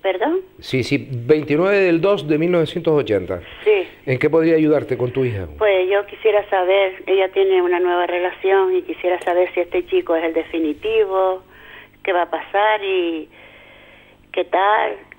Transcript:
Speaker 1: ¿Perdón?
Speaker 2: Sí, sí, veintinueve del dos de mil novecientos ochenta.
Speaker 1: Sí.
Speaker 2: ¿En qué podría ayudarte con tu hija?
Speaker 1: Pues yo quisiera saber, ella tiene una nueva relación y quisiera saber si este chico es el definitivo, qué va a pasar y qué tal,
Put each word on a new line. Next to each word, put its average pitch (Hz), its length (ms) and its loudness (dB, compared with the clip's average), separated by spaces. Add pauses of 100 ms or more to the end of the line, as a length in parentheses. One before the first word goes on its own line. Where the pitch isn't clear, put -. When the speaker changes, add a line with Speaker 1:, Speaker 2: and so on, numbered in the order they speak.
Speaker 1:
¿Perdón? 220 400 -2 (200)
Speaker 2:
Sí, 127 240 -4
sí, 135 260 -2
veintinueve 151 680 0
del 170 200 2
dos 196 280 0
de 151 100 2
mil 170 140 0
novecientos 165 420 0
ochenta. 92 460 0 (240)
Speaker 1:
Sí. 202 240 2 (180)
Speaker 2:
¿En 127 120 0
qué 151 120 2
podría 160 240 4
ayudarte 151 420 2
con 123 140 -2
tu 131 140 -2
hija? 101 240 -4 (100)
Speaker 1:
Pues 190 320 2
yo 202 160 0
quisiera 208 420 0
saber, 190 580 0
ella 190 260 2
tiene 190 280 2
una 180 200 0
nueva 175 260 0
relación 185 680 0
y 180 60 0
quisiera 180 400 -4
saber 180 300 0
si 180 80 -2
este 175 260 -4
chico 175 280 0
es 165 100 0
el 165 80 -2
definitivo, 185 1080 -2 (640)
qué 196 80 0
va 175 100 2
a - 80 -4
pasar 214 540 -2
y 170 440 -2 (1040)
qué 185 120 -2
tal, 208 480 0 (260)